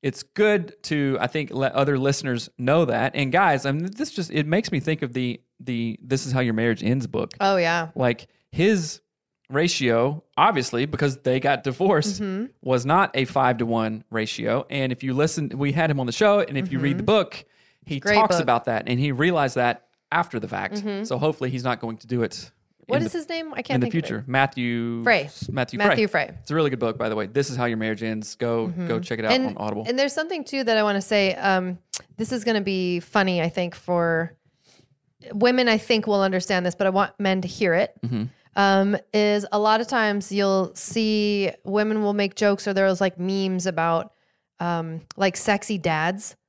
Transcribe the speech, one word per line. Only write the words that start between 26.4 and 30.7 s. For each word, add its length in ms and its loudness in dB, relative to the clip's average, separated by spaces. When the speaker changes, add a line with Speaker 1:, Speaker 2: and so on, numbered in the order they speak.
Speaker 1:
It's 80 -12
a 40 -2
really 140 2
good 120 -4
book, 180 -2
by 100 -2
the 80 -2
way. 120 -4
This 200 -2
Is 80 -6
How 80 0
Your 140 0
Marriage 240 -4
Ends. 320 -6
Go, 320 -2
Speaker 2:
Mm-hmm. 220 -6
Speaker 1:
go 120 0
check 180 -6
it 60 -4
out 80 2
Speaker 2:
And, 140 0
Speaker 1:
on 100 -6
Audible. 320 -6
Speaker 2:
and 100 -2
there's 140 0
something, 320 -6
too, 200 -4
that 120 2